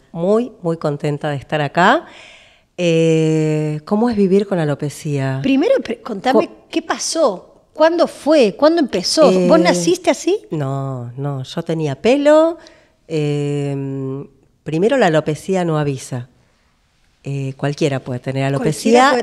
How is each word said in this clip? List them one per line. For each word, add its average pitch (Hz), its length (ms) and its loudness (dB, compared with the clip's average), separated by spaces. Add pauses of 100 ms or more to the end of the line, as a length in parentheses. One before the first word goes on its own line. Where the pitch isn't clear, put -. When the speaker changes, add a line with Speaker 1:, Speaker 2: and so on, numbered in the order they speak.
(120)
Speaker 1:
Muy, 208 400 0 (120)
muy 165 140 -2
contenta 147 520 -4
de 143 60 -4
estar 147 260 -4
acá. 190 460 2 (720)
Eh, 156 1080 0
¿cómo 214 240 0
es 220 80 -2
vivir 196 300 2
con 190 100 -2
alopecia? 143 880 -4
Speaker 2:
Primero, 311 400 2
pre-, - 180 -10
contame 247 460 0
Speaker 1:
Co- - 80 -20 (140)
Speaker 2:
qué 330 120 -4
pasó. 262 800 -4 (100)
¿Cuándo 330 360 2
fue? 269 500 2
¿Cuándo 330 240 4
empezó? 220 500 2
¿Vos 180 280 4
Speaker 1:
Eh, - 40 4
Speaker 2:
naciste 330 460 0
así? 349 400 -2
Speaker 1:
No, 135 680 -6
no. 139 280 -6
Yo - 200 -8
tenía 156 380 -4
pelo. 302 560 4 (500)
Eh, 143 1160 -4 (380)
primero, 190 340 0
la 233 100 4
alopecia 160 560 0
no 160 140 -2
avisa. 135 520 -6 (920)
Eh, 139 340 -6
cualquiera 143 420 -2
puede 123 200 -8
tener 135 240 -4
Speaker 2:
Cualquiera 135 40 -2
Speaker 1:
alopecia 156 600 2
Speaker 2:
puede 277 60 2
Speaker 1:
en 240 80 0